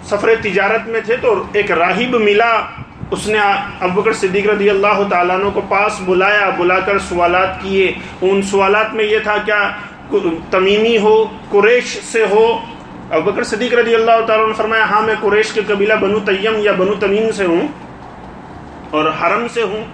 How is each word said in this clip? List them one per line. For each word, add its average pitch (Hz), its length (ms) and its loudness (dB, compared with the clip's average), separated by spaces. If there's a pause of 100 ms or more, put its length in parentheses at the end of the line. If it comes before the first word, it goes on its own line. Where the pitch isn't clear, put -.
سفر 208 260 0 (100)
تجارت 208 480 0
میں 226 160 -2
تھے 226 120 0
تو 226 260 0 (100)
ایک 202 200 0
راہب 185 440 0
ملا، 214 500 2 (440)
اس - 160 -4
نے 214 120 0 (420)
ابو 185 220 0
بکر 220 100 2
صدیق 196 340 0
رضی 202 240 2
اللہ 202 400 2
تعالیٰ 180 300 2
عنہ 202 140 0
کو 190 140 0
پاس 208 320 2
بلایا، 190 500 2
بلا 180 300 0
کر 202 180 0
سوالات 180 640 0
کیے۔ 190 300 0 (280)
ان 196 220 2
سوالات 196 520 0
میں 220 100 0
یہ 208 140 0
تھا، 208 260 -2
کیا 208 260 0 (800)
تمیمی 208 480 2
ہو، 220 260 4 (260)
قریش 214 520 2
سے 226 280 -2
ہو؟ 226 280 4 (520)
ابو 160 200 0
بکر 214 140 -2
صدیق 233 300 -2
رضی 226 200 2
اللہ 226 320 4
تعالیٰ 220 120 2
عنہ 220 80 2
نے 220 100 0
فرمایا، 220 340 0
"ہاں، 214 120 2
میں 220 180 0
قریش 214 320 0
کے 220 140 0
قبیلہ 208 280 2
بنو 208 240 0
تیم 202 380 0
یا 208 160 2
بنو 185 220 2
تمیم 208 380 0
سے 196 120 -2
ہوں 180 240 0 (1200)
اور 156 140 0
حرم 175 500 0
سے 233 80 0
ہوں۔" 214 320 -4